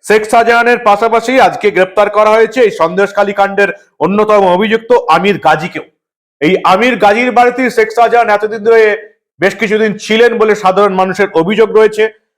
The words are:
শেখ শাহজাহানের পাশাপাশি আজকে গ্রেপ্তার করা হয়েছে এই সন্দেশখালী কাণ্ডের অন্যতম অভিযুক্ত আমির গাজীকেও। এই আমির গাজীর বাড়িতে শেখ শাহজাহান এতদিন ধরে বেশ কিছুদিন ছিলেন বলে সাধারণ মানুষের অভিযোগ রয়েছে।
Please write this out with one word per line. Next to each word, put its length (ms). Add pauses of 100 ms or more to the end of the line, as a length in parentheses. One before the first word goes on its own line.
শেখ 220
শাহজাহানের 500
পাশাপাশি 600
আজকে 300
গ্রেপ্তার 380
করা 200
হয়েছে 320
এই 100
সন্দেশখালী 640
কাণ্ডের 340 (320)
অন্যতম 480
অভিযুক্ত 460 (160)
আমির 280
গাজীকেও। 460 (560)
এই 240
আমির 320
গাজীর 360
বাড়িতে 380
শেখ 220
শাহজাহান 380
এতদিন 340
ধরে 500 (260)
বেশ 160
কিছুদিন 420
ছিলেন 400
বলে 180
সাধারণ 380
মানুষের 400
অভিযোগ 440
রয়েছে। 500 (100)